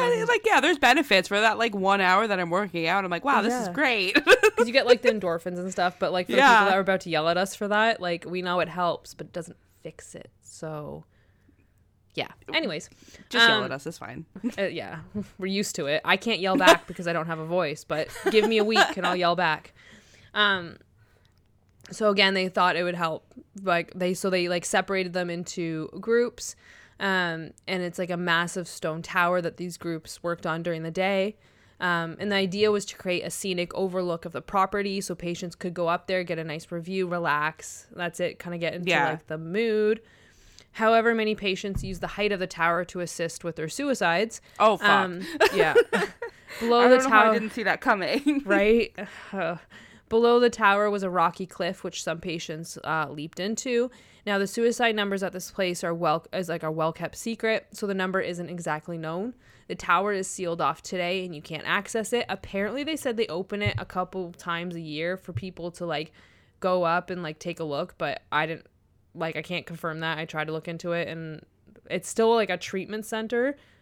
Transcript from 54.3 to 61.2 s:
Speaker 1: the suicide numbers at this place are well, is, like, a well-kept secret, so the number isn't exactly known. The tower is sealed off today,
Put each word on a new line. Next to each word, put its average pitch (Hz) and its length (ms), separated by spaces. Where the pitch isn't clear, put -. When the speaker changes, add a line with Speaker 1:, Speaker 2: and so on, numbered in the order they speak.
Speaker 1:
the 196 100
suicide 233 480
numbers 196 280
at 180 80
this 180 200
place 180 320
are 170 100
well, 170 400
is, 175 160
like, 160 140
a 156 80
well-kept 160 440
secret, 220 560
so - 160
the 196 60
number 190 260
isn't 175 300
exactly 170 480
known. 170 360
The - 80
tower 185 380
is 190 140
sealed 170 340
off 147 200
today, 185 440